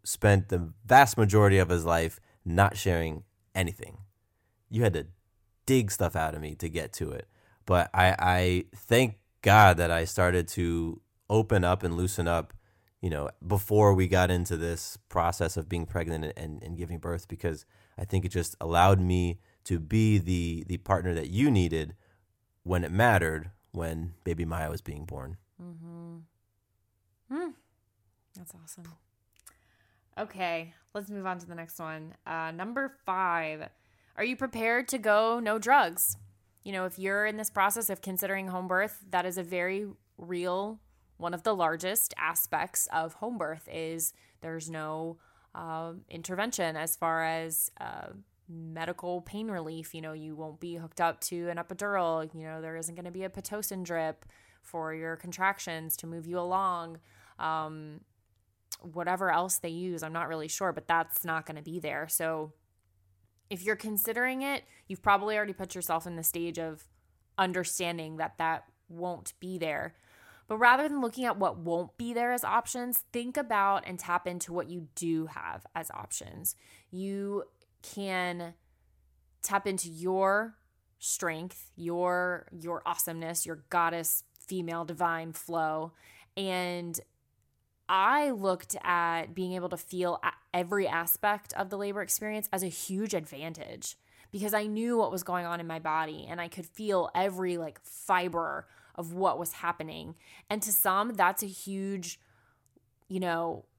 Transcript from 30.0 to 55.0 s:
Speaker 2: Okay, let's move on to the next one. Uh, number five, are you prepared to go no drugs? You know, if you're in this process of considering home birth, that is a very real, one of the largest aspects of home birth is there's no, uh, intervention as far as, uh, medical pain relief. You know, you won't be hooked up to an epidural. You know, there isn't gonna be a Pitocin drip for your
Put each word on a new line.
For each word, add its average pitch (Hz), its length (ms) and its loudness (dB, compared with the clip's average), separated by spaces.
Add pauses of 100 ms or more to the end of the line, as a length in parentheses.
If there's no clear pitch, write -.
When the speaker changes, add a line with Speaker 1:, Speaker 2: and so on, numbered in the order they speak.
Speaker 2:
Okay, 170 560 -4 (200)
let's 202 160 -8
move 202 160 -8
on 180 140 -4
to 175 60 -16
the 170 100 -14
next 165 240 -12
one. 160 340 -10 (120)
Uh, 160 260 -4
number 233 420 -6 (120)
five, 170 640 -2 (460)
are - 80 -2
you 240 120 0
prepared 233 540 0
to 269 80 -2
go 220 420 4
no 220 180 0
drugs? 214 600 4 (460)
You 202 100 -10
know, 185 120 -2
if 185 140 -8
you're 196 260 0
in 214 120 -2
this 214 120 -4
process 208 400 2
of 190 120 -6
considering 190 480 -4
home 185 180 -6
birth, 190 420 0
that 180 160 0
is 180 120 -4
a 185 60 -2
very 185 440 -2 (300)
real, 180 640 -4 (380)
one 170 160 -4
of 170 100 -6
the 220 120 2
largest 175 600 0
aspects 160 760 -2
of 160 220 -2
home 233 220 -6
birth 160 340 -6
is 160 420 -6 (280)
there's 160 280 -8
no, 160 480 -6 (380)
uh, 165 380 -8 (160)
intervention 180 680 -4
as - 180 -4
far 165 300 0
as, 165 460 -2 (100)
uh, - 260 -10 (400)
medical 165 720 -8
pain 214 280 -8
relief. 165 440 -8
You 160 80 -12
know, 156 120 -10
you 156 220 -12
won't 156 260 -12
be 170 140 -10
hooked 165 260 -8
up 165 200 2
to 170 280 -4
an 170 80 -4
epidural. 170 760 -2
You 160 100 -14
know, 160 180 -12
there 160 160 -10
isn't 165 180 -8
gonna 175 160 -12
be 185 120 -8
a 190 60 -6
Pitocin 196 540 -8
drip 165 420 -4 (360)
for 160 320 -8
your 160 240 -8